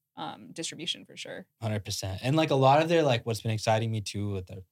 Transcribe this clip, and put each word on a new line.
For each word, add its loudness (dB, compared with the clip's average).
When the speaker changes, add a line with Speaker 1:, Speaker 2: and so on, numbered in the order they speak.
Speaker 1:
um, -12
distribution -8
for -20
sure. -12
Speaker 2:
Hundred -2
percent. -6
And, 2
like, 4
a 2
lot 8
of -2
their, 4
like, 2
what's -4
been -2
exciting 0
me -2
too -6
with -8
the, -14